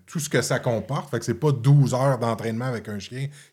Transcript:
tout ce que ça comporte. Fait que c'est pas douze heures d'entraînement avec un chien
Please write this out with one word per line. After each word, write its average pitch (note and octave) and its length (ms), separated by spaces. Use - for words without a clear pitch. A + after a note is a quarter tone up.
tout - 140
ce - 100
que B2+ 140
ça B2+ 160
comporte. C3 500
Fait A#2 80
que - 80
c'est A#2+ 80
pas D3+ 180
douze C3 440
heures A2+ 240
d'entraînement A2+ 460
avec A#2 240
un G#2 100
chien C3 280